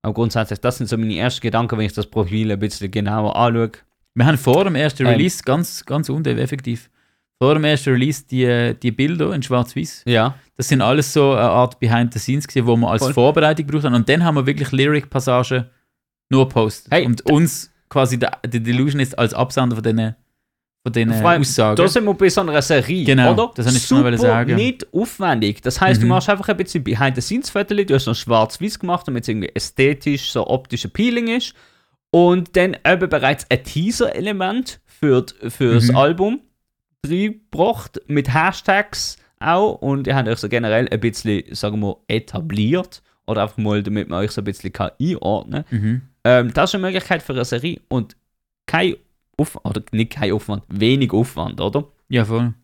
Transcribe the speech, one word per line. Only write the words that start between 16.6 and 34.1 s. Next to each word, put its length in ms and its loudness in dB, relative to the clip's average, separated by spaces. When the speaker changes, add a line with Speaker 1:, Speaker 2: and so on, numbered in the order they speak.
Speaker 1:
Hey. 140 2
Speaker 2:
Und 240 0
uns 420 2
quasi 300 0
der, 260 -4
der 160 -4
Delusionist 600 0
als 160 0
Absender 400 -2
von 80 -8
diesen, 320 0
von 120 -6
diesen 200 0
Speaker 1:
Vor 160 2
allem, 120 4
Speaker 2:
Aussagen. 340 2
Speaker 1:
da 120 4
sind 180 2
wir 100 2
bei 140 4
so 120 2
einer 220 0
Serie, 420 0
Speaker 2:
Genau, 280 6
Speaker 1:
oder? 200 0
Speaker 2:
das 140 -4
wollte 100 2
ich 80 -2
Speaker 1:
Super 220 4
Speaker 2:
schnell 100 2
sagen. 380 2
Speaker 1:
nicht 360 -2
aufwendig. 680 -2
Das 200 -4
heisst, 200 4
du 60 4
Speaker 2:
Mhm. 40 4
Speaker 1:
machst 180 2
einfach 200 -2
ein 80 0
bisschen 260 -4
Behind-the-Scenes-Fotos, 1040 -2
du 80 2
hast 140 2
noch 80 0
schwarz-weiß 640 -2
gemacht, 280 -4
damit 160 -4
es 40 -8
irgendwie 260 -4
ästhetisch, 760 -2
so 160 -2
optisch 380 -4
appealing 420 -2
ist. 260 -4
Und 440 4
dann 280 2
eben 260 2
bereits 420 0
ein 120 0
Teaser-Element 1200 -4